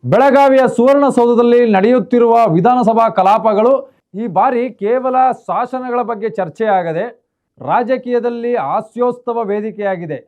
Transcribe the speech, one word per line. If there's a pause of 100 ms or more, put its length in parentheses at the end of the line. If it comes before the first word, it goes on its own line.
ಬೆಳಗಾವಿಯ (140)
ಸುವರ್ಣಸೌಧದಲ್ಲಿ
ನಡೆಯುತ್ತಿರುವ
ವಿಧಾನಸಭಾ
ಕಲಾಪಗಳು (200)
ಈ
ಬಾರಿ
ಕೇವಲ (160)
ಶಾಸನಗಳ
ಬಗ್ಗೆ
ಚರ್ಚೆಯಾಗದೆ (360)
ರಾಜಕೀಯದಲ್ಲಿ
ಹಾಸ್ಯೋತ್ಸವ
ವೇದಿಕೆಯಾಗಿದೆ. (100)